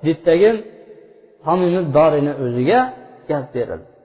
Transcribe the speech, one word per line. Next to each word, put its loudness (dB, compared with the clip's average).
deddagin, 2
Tamimiy 0
Doriyni 2
o'ziga 0
gap -6
berildi. -8